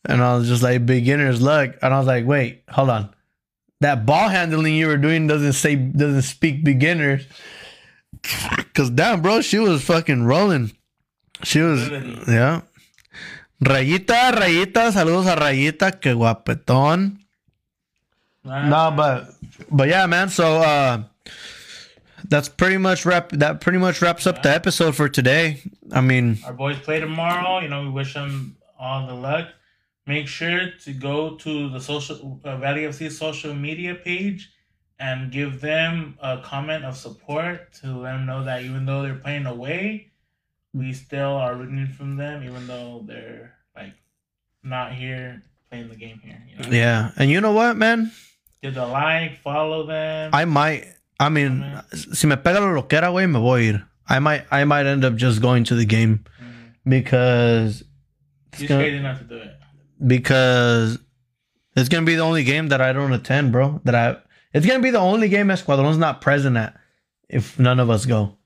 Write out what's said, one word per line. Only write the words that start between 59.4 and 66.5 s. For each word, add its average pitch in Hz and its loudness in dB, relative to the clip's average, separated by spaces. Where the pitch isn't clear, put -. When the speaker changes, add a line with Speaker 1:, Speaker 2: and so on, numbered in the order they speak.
Speaker 1:
because 123 4
it's 127 2
gonna 165 0
be 165 4
the 160 0
only 160 2
game 151 0
that 135 2
I 131 4
don't 135 0
attend, 131 0
bro. 135 2
That 120 2
I, 120 2
it's 156 2
gonna 254 4
be 262 2
the 226 2
only 202 2
game 202 2
Escuadron's 156 2
not 160 0
present 139 2